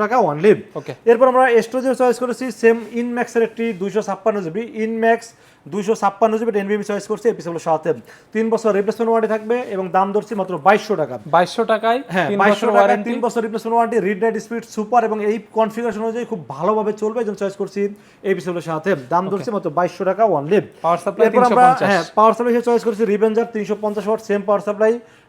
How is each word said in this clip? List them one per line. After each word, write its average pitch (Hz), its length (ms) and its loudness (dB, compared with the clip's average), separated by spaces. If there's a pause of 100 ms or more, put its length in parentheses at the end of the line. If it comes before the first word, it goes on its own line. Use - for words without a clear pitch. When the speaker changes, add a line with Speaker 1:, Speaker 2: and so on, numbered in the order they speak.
Speaker 1:
টাকা 214 140 0 (140)
only। 165 220 4 (260)
Speaker 2:
ওকে। 139 140 -12 (180)
Speaker 1:
এরপর 240 220 6
আমরা 254 120 4 (200)
স্টোরেজের 254 360 -2
চয়েস 247 220 2
করেছি 247 220 -4 (160)
সেম 233 160 6 (240)
Inmax-এর 240 480 -2
একটি 226 160 -6 (160)
দুইশো 196 280 -2
ছাপ্পান্ন 202 360 -2
জিবি, 170 180 -6 (220)
Inmax 226 360 2 (520)
দুইশো 202 300 0
ছাপ্পান্ন 214 360 2
জিবি 226 120 -2 (120)
এনভিএমি 202 280 -2
চয়েস 202 200 -4
করছি 208 200 -2
এই 185 80 0
পিসি 160 120 -10
গুলোর 160 180 -8
সাথে। 160 220 0 (440)
তিন 226 180 0
বছর 220 260 0
রিপ্লেসমেন্ট 220 320 0
ওয়ারেন্টি 220 240 2
থাকবে 220 220 -2 (180)
এবং 190 100 -4 (120)
দাম 196 180 4
ধরছি 208 260 -2
মাত্র 185 140 -4 (120)
বাইশশো 208 360 2
টাকা। 123 120 -6 (200)
Speaker 2:
বাইশশো 180 280 2 (100)
টাকায় 220 260 0 (160)
Speaker 1:
হ্যাঁ, 170 160 0
Speaker 2:
তিন 202 120 -2
Speaker 1:
বাইশশো 208 120 6
Speaker 2:
বছর 214 120 -2
Speaker 1:
টাকায় 202 160 4
Speaker 2:
ওয়ারেন্টি। 202 280 2
Speaker 1:
তিন 233 140 -4
বছর 233 220 -2
রিপ্লেসমেন্ট 226 300 -4
ওয়ারেন্টি, 233 220 2 (100)
রিড 202 160 -2
রাইট 226 120 0 (100)
স্পিড 233 180 -8 (100)
সুপার 220 340 0
এবং 214 100 -2 (120)
এই 220 60 0 (220)
কনফিগারেশন 220 480 -2
অনুযায়ী 226 260 -6
খুব 185 80 -8 (160)
ভালোভাবে 208 360 0 (100)
চলবে, 220 200 -4
এই 208 60 -4
জন্য 202 140 -8
চয়েস 196 180 -6
করছি 196 200 -6 (480)
এই 196 80 4
পিসি 170 140 -8
গুলোর 170 200 -6
সাথে। 160 200 -2 (220)
দাম 180 120 2
Speaker 2:
ওকে। 170 80 -6
Speaker 1:
ধরছি 196 240 -4
মাত্র 185 120 -4 (100)
বাইশশো 180 320 -2
টাকা 190 120 0 (160)
only। 160 220 0 (240)
Speaker 2:
পাওয়ার 170 200 2
সাপ্লাই 208 240 2 (160)
Speaker 1:
আমরা, 247 180 4
Speaker 2:
তিনশো 254 100 8
পঞ্চাশ। 240 160 0
Speaker 1:
হ্যাঁ, 180 160 2 (100)
পাওয়ার 220 180 6
সাপ্লাই 233 220 0
হিসেবে 240 100 0
চয়েস 233 200 0
করেছি 220 200 0
রিভেঞ্জার 220 480 0
তিনশো 208 280 -4
পঞ্চাশ 208 260 -4
ওয়াট, 220 140 0
সেম 202 220 -2
পাওয়ার 202 180 0
সাপ্লাই, 214 380 0 (300)